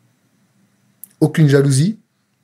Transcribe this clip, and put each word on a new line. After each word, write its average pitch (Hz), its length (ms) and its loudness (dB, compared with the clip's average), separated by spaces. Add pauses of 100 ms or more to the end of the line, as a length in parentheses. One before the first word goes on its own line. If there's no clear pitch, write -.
(1200)
Aucune 156 280 0
jalousie, 139 520 0 (440)